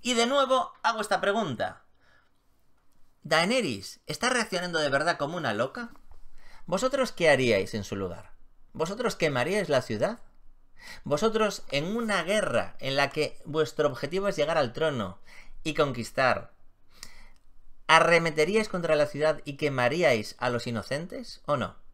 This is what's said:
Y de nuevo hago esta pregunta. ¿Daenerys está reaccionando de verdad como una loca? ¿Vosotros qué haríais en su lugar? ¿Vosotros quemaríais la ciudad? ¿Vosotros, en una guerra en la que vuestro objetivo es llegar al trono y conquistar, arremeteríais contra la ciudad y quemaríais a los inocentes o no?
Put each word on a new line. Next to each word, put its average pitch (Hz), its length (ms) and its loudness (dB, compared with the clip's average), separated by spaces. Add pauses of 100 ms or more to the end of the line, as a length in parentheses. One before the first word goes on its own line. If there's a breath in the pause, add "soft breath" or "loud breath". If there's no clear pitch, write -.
Y 240 100 -2
de 233 140 4
nuevo 262 560 2
hago 202 180 0
esta 190 220 0
pregunta. 190 600 -2 (1400 soft breath)
¿Daenerys 160 840 0
está 226 220 -2
reaccionando 180 500 0
de 147 120 2
verdad 147 260 2
como 156 220 -4
una 127 160 -2
loca? 135 360 -4 (760 soft breath)
¿Vosotros 254 460 0
qué 165 180 6
haríais 120 420 4
en 104 120 -4
su - 120 -6
lugar? 92 360 -8 (420)
¿Vosotros 196 420 -2
quemaríais 156 540 0
la 131 120 4
ciudad? 139 380 -2 (840 loud breath)
¿Vosotros, 208 680 0
en 160 260 -2
una 214 260 0
guerra 156 560 0
en 135 180 -2
la 139 140 2
que 151 340 -2
vuestro 151 440 0
objetivo 151 400 -2
es 190 80 -2
llegar 160 220 2
al 131 140 0
trono 131 460 -2 (460 loud breath)
y 160 100 -2
conquistar, 131 800 0 (1400 loud breath)
arremeteríais 165 800 6
contra 170 260 0
la 147 120 4
ciudad 147 380 0
y 143 120 -8
quemaríais 135 840 2
a 123 120 0
los 117 160 -2
inocentes 151 800 -8
o 147 100 2
no? 117 200 -4 (180)